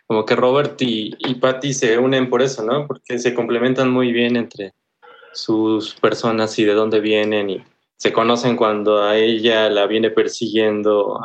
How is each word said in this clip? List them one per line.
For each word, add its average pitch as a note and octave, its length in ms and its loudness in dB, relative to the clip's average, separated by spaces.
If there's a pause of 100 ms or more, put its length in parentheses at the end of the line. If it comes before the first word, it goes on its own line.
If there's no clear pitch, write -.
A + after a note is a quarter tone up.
como G#2+ 180 0
que A#2+ 100 2
Robert C3 460 0
y, A2+ 380 -4
y C3 160 -4
Patty C3 380 -2
se A#2 260 2
unen C3 300 0
por B2 120 2
eso, C3 220 -2
¿no? C#3+ 240 -2
Porque B2 320 -8
se A#2+ 160 0
complementan B2+ 560 0
muy B2+ 200 2
bien A#2+ 260 0
entre G#2 340 -8 (640)
sus A2 600 -2
personas A2 640 0
y A2 60 2
de G#2 80 2
dónde A2 260 2
vienen, G#2+ 500 0
y F#2 140 -8 (320)
se - 160 -2
conocen A#2 440 2
cuando G#2+ 480 2
a G#2 140 2
ella A2 520 2
la G2+ 160 2
viene A2 240 0
persiguiendo G#2+ 1160 0